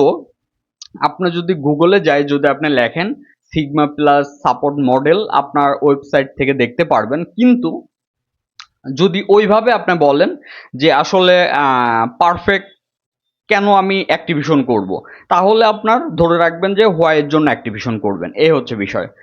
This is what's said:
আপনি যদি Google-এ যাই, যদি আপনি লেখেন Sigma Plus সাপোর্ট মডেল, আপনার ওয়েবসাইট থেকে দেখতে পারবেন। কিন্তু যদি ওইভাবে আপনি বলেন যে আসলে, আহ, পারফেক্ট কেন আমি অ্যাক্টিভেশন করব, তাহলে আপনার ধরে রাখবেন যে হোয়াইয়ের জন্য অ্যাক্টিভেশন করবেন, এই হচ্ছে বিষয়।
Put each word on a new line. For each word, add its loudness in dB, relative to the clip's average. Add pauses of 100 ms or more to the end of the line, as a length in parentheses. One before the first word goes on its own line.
(1000)
আপনি -2
যদি -4
Google-এ 2
যাই, 0
যদি 0
আপনি -2
লেখেন -2 (420)
Sigma -2
Plus 2
সাপোর্ট -4
মডেল, 0
আপনার 0
ওয়েবসাইট 0 (100)
থেকে 0
দেখতে -2
পারবেন। -2
কিন্তু 0 (1120)
যদি 0
ওইভাবে 4
আপনি -2
বলেন 2 (380)
যে 2
আসলে, 2
আহ, 0
পারফেক্ট 0 (840)
কেন 2
আমি 2
অ্যাক্টিভেশন 0
করব, -4 (260)
তাহলে 2
আপনার -2
ধরে 2
রাখবেন 0
যে 2
হোয়াইয়ের 0
জন্য 0
অ্যাক্টিভেশন -6
করবেন, -6
এই 2
হচ্ছে -2
বিষয়। -6 (140)